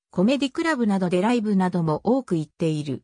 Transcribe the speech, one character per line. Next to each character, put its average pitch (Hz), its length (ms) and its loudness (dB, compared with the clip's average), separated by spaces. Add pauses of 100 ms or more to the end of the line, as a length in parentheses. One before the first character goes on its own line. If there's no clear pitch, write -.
(100)
コ 180 140 0
メ 262 140 2
デ 277 80 0
ィ 262 40 -2
ク 330 140 -6
ラ 320 120 0
ブ 240 100 0
な 196 120 0
ど 180 120 0
で 180 100 0
ラ 226 140 2
イ 240 80 0
ブ 208 140 0
な 185 120 2
ど 175 140 -2
も 156 220 -2
多 254 180 2
く 175 160 -2
行 156 100 -6
っ - 20 -20
て 170 180 -4
い 151 160 -2
る。 135 200 -6